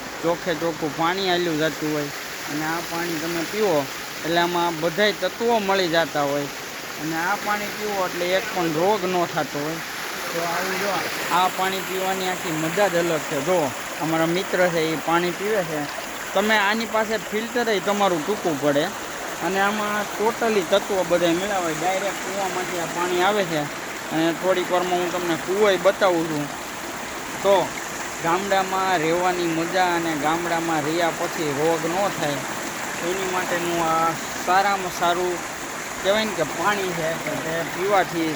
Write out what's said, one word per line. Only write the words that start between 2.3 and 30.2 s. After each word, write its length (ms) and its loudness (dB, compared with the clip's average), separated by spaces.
અને 180 -4
આ 200 -2
પાણી 380 -4
તમે 220 -2
પીવો 340 2
એટલે 240 2
આમાં 400 2
બધાય 400 2
તત્વો 400 0
મળી 340 2
જતા 300 2
હોય 240 0
અને 220 -4
આ 260 0
પાણી 320 -2
પીવો 200 -4
એટલે 200 -2
એક 120 2
પણ 280 0
રોગ 280 4
ન 100 0
થતો 320 -2
હોય. 220 -4
તો 180 -4
આવું 380 -2
જો 100 0
આ 240 4
પાણી 320 0
પીવાની 400 -2
આખી 320 -4
મજા 280 2
જ 80 0
અલગ 260 2
છે. 240 -2
જો 100 4
અમારા 360 2
મિત્ર 220 0
છે 160 2
એ 200 0
પાણી 340 2
પીવે 260 0
છે, 160 -4
તમે 280 4
આની 340 2
પાસે 240 2
ફિલ્ટરેય 560 0
તમારું 360 2
ટૂંકું 380 0
પડે 240 4
અને 200 0
આમાં 460 0
ટોટલી 640 2
તત્વો 340 2
બધાય 300 4
મળ્યા 280 0
હોય. 140 -2
ડાયરેક્ટ 460 0
કૂવામાંથી 580 -2
આ 140 -4
પાણી 280 2
આવે 220 4
છે 160 -2
અને 260 2
થોડીક 360 2
વારમાં 300 2
હું 120 -2
તમને 260 0
કૂવોય 400 4
બતાવું 500 4
છું. 160 -2
તો 140 6
ગામડામાં 800 2
રહેવાની 560 2
મજા 380 2
અને 180 0